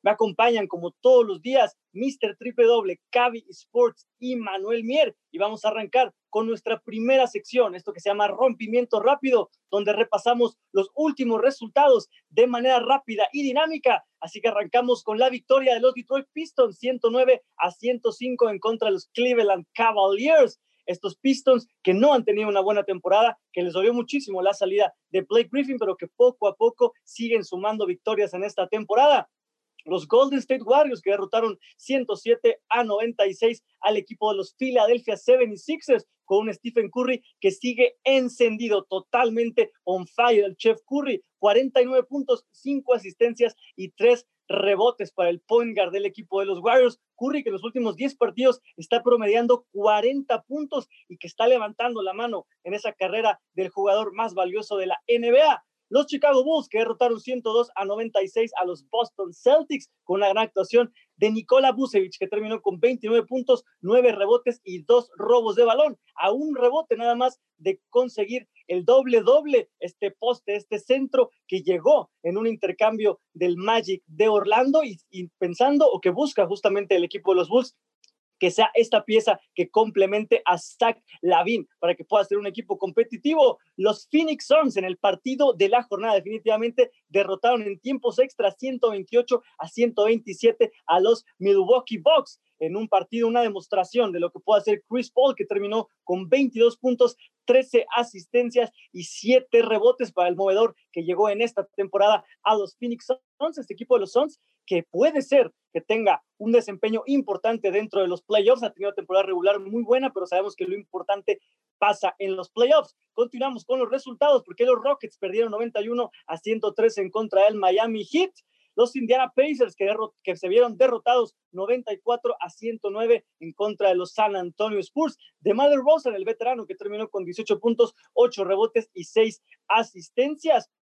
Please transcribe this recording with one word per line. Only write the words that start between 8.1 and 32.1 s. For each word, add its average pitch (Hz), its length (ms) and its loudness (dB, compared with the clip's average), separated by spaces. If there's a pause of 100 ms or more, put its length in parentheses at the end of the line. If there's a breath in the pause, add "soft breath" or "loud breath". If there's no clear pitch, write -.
Rompimiento 226 720 -2
Rápido, 262 500 0 (200)
donde 208 220 -2
repasamos 226 640 -2 (160)
los 190 220 -2
últimos 262 480 -2
resultados 269 680 2 (200 soft breath)
de 220 180 4
manera 247 340 0
rápida 233 520 -2
y 285 100 -6
dinámica. 277 640 -2 (140)
Así 202 200 -16
que 233 80 0
arrancamos 233 540 0
con 214 160 -6
la 254 120 2
victoria 262 440 0
de 226 60 -2
los 254 140 2
Detroit 269 380 -6
Pistons, 262 460 -2
ciento 240 320 -2
nueve 254 320 2 (140)
a 175 140 -2
ciento 233 420 -4
cinco 247 360 -2
en 202 120 -6
contra 220 260 -4
de 202 60 0
los 185 200 -6
Cleveland 220 640 0
Cavaliers. 220 840 2 (260)
Estos 180 300 -8
Pistons 262 520 0 (140)
que 185 100 2
no 269 220 4
han 240 100 0
tenido 214 240 -2
una 196 120 0
buena 202 220 0
temporada, 196 560 0 (140)
que 180 100 -6
les 175 120 -6
dolió 202 180 2
muchísimo 240 480 -6
la 196 140 0
salida 196 400 0 (160)
de 185 100 -2
Blake 220 320 0
Griffin, 269 240 -4
pero 214 220 -4
que 170 80 -12
poco 240 420 2
a 190 60 -2
poco 233 400 0 (100)
siguen 226 400 -4
sumando 208 400 -6
victorias 190 480 -4
en 180 100 -8
esta 202 260 -6
temporada. 214 600 2 (560)
Los 156 240 -6
Golden 269 300 4
State 262 260 -4
Warriors 254 380 2
que 196 80 -2
derrotaron 202 480 -2 (180 soft breath)
ciento 240 400 -4